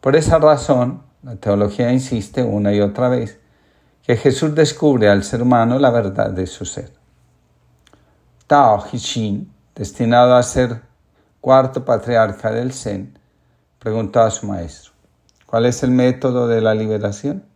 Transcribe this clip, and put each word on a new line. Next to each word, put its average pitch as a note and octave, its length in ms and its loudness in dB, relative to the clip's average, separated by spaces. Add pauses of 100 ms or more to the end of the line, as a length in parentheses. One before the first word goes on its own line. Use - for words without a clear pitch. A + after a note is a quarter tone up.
Por C3+ 160 2
esa D#3+ 220 2
razón, D3 640 2 (200)
la A2+ 140 -16
teología G#2 560 0
insiste B2+ 500 -4
una G#2 300 0
y G#2 80 2
otra G#2 280 0
vez A#2+ 300 -4 (640)
que A#2+ 140 2
Jesús D3 380 0
descubre D3 540 2
al G2+ 140 4
ser A2+ 200 -6
humano A#2+ 360 2
la C#3 120 4
verdad G#2 400 -2
de F2+ 180 -6
su - 160 -14
ser. - 280 -14 (1600)
Tao A#2 340 4
Te - 160 -12
Ching, G#2 500 -6 (280)
destinado A#2+ 580 2
a B2 80 4
ser A#2+ 400 -4 (580)
cuarto C3 440 2
patriarca A2+ 680 -2
del A#2+ 220 -6
Zen, G2 440 -12 (600)
preguntó A2 420 -2
a A2+ 120 4
su - 140 -10
maestro: F2+ 440 -12 (560)
"¿Cuál A2+ 200 0
es B2 180 -2
el B2+ 80 2
método B2+ 560 0
de A2+ 120 2
la A2 140 2
liberación?". A2 720 -6 (120)